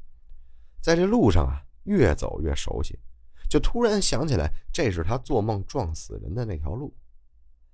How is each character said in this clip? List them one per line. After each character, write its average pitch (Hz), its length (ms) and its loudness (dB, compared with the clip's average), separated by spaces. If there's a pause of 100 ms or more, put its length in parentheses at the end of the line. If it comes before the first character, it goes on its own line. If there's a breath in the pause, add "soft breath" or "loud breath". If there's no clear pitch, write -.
(800)
在 165 140 4
这 175 100 2
路 214 260 6
上 82 140 6
啊， 69 180 -4 (200)
越 160 300 4
走 - 280 -4
越 76 120 -2
熟 - 300 -4
悉， - 160 -4 (480 soft breath)
就 151 120 4
突 233 240 2
然 208 180 2
想 143 260 0
起 135 80 0
来 76 160 2 (220 soft breath)
这 127 180 0
是 82 120 -2
他 117 140 0
做 123 240 0
梦 104 240 -2
撞 92 300 -4
死 - 260 -10
人 69 120 -8
的 120 100 -4
那 101 140 -6
条 71 160 -4
路。 123 200 -8 (800)